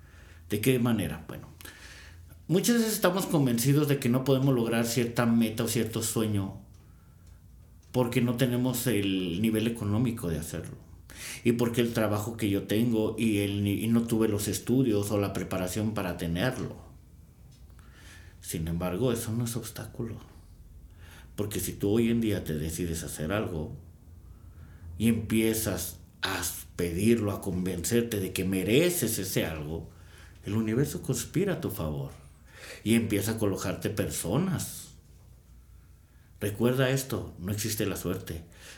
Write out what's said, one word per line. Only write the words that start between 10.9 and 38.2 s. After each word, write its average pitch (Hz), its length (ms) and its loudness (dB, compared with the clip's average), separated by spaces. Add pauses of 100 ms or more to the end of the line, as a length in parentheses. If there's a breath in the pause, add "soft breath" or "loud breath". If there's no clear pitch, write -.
Y 120 80 6
porque 117 260 2
el 117 140 2
trabajo 104 420 0
que 107 140 0
yo 98 140 2
tengo 110 540 2
y, 110 200 2
el, 101 280 0
y 101 220 2
no 117 160 4
tuve 110 240 2
los 104 220 0
estudios 107 640 2
o 104 60 2
la 98 140 2
preparación 92 640 -2
para 92 240 -4
tenerlo. 90 580 -2 (1700 soft breath)
Sin 82 260 -4
embargo, 90 460 0
eso 110 180 -4
no 117 140 -2
es 117 100 -4
obstáculo. - 600 -8 (1200 soft breath)
Porque 101 240 -2
si - 100 -4
tú 101 200 0
hoy 117 180 4
en 117 100 2
día 107 240 0
te 76 100 -4
decides 80 500 -4
hacer 78 280 -6
algo 90 460 -4 (1200 soft breath)
y 113 100 4
empiezas 110 880 0 (240)
a 87 200 -4 (340)
pedirlo, 101 560 2
a 95 100 -6
convencerte 92 800 -2
de 92 140 -4
que 92 100 -2
mereces 107 720 2
ese 95 280 -2
algo, 80 440 -6 (560 soft breath)
el 101 100 -4
universo 120 460 0
conspira - 520 -2
a - 80 -6
tu - 100 -4
favor 73 400 -4 (720 loud breath)
y 110 120 4
empieza 104 360 2
a 110 60 -2
colocarte 95 520 -2
personas. 101 1000 -2 (1500 soft breath)
Recuerda 123 480 2
esto, 113 500 -2
no 92 140 -4
existe 107 320 -2
la 92 100 -2
suerte. - 480 -6 (340 loud breath)